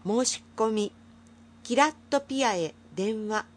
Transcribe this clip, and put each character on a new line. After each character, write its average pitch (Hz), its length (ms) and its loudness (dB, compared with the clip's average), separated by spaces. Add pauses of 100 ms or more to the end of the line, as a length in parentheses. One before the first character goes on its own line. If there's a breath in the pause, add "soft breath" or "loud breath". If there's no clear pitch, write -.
申 226 200 0
し - 180 -4 (140)
込 220 140 0
み、 214 220 -2 (720)
キ - 140 -2
ラ 294 140 6
ッ 302 40 -12 (160)
ト 277 100 2
ピ 269 240 -2
ア 220 100 2
へ 165 200 -2 (200)
電 214 340 -4
話 214 180 -4 (100)